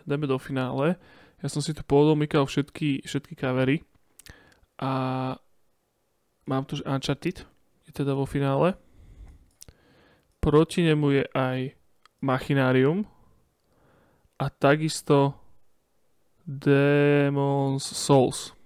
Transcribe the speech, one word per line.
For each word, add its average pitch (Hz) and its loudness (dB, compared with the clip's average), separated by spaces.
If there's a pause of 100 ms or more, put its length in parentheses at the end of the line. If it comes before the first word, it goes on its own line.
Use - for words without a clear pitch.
ideme 147 -4
do 131 -2
finále. 131 -2 (420)
Ja 151 -10
som 147 -6
si 143 -4
tu 156 -10
podomykal 147 2
všetky, 139 -4
všetky - -8
kavery 131 0 (920)
a 135 -6 (1500)
mám 139 -4
tu, 147 -10
že 147 -10
Uncharted 139 -6 (400)
je - -20
teda 139 -4
vo 139 -2
finále. 139 0 (1600)
Proti 156 2
nemu 151 2
je 139 2
aj 127 -2 (600)
Machinarium 135 2 (1300)
a 139 -6
takisto 143 0 (1120)
Demon's 139 2
Souls. - 2 (120)